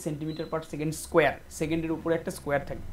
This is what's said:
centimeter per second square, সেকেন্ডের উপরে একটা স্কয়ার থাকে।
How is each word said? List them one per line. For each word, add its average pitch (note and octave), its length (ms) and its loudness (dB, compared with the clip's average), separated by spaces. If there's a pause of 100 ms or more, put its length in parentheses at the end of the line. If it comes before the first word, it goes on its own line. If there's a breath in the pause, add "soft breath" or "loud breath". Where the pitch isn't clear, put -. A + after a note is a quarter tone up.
centimeter D#3 480 -4
per D#3+ 80 -2
second D3+ 320 -4
square, D3+ 400 6 (180)
সেকেন্ডের D#3+ 420 0
উপরে D#3+ 220 2
একটা E3 160 -2
স্কয়ার C#3+ 360 0
থাকে। - 140 -6 (120)